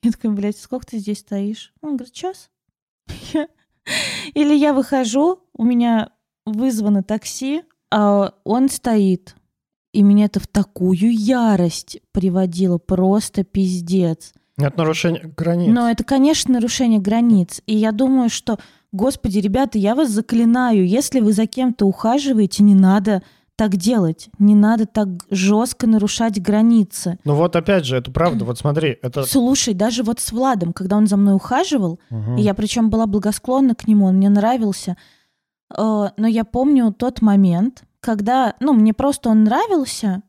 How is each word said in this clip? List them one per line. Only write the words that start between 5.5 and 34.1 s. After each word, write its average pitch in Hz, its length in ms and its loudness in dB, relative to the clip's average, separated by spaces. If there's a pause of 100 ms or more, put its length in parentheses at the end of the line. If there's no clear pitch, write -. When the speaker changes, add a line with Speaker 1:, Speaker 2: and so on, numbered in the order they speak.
Speaker 1:
у 226 100 -4
меня 240 460 0 (360)
вызвано 214 560 0
такси, 262 640 -6 (260)
а 202 440 2 (100)
он 254 240 0
стоит. 202 680 -2 (580)
И 208 100 2
меня 208 240 6
это 202 120 -2
в - 80 -6
такую 190 680 0
ярость 214 840 0 (140)
приводило, 180 680 0
просто 190 640 0
пиздец. 180 920 -2 (240)
Speaker 2:
Это 143 220 -2
нарушение 160 460 -2 (120)
границ. 175 380 0
Speaker 1:
Но 240 160 0
это, 226 140 -4
конечно, 269 500 2
нарушение 233 460 0
границ. 214 680 0
И 214 100 -2
я 220 140 2
думаю, 254 380 0
что, - 320 -6 (320)
господи, 208 460 -2
ребята, 214 400 0
я 208 180 0
вас 285 140 0
заклинаю, 226 760 2
если 254 320 0
вы 214 140 2
за 220 140 2
кем-то 247 400 -2
ухаживаете, 220 760 0
не 208 140 6
надо 190 480 2 (360)
так 208 160 0
делать, 180 640 -2
не 208 160 6
надо 214 320 4
так 208 200 -2 (220)
жёстко 208 580 0
нарушать 214 540 0
границы. 208 840 0
Speaker 2:
Ну 147 100 0
вот 170 220 0
опять 175 280 0
же, 127 140 -4
это 123 120 -8
правда, 143 360 -2
вот 120 120 -6
смотри, 147 440 -2
это 127 220 -6
Speaker 1:
Слушай, 247 500 0
даже 226 280 -2
вот 220 160 -4
с - 140 -8
Владом, 220 400 -2
когда 185 240 -4
он 214 100 4
за 202 120 0
мной 202 160 4
ухаживал, 214 760 -2
Speaker 2:
Мгм. 113 300 -4
Speaker 1:
и - 20 0
я 208 140 2
причём 220 340 -2
была 220 180 0
благосклонна 226 680 0
к - 120 -10
нему, 208 200 4
он 185 100 2